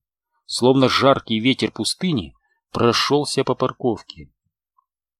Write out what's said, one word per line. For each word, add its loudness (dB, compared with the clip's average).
словно 2
жаркий 2
ветер -2
пустыни, -4
прошёлся 0
по -2
парковке. -6